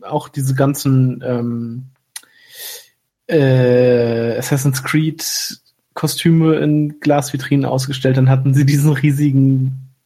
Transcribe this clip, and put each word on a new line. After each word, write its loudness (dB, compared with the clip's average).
Auch -8
diese -4
ganzen, 0
ähm, -6
äh, 2
Assassin's -2
Creed -4
Kostüme 2
in 0
Glasvitrinen 0
ausgestellt. 0
Dann 4
hatten 2
sie 4
diesen 2
riesigen 0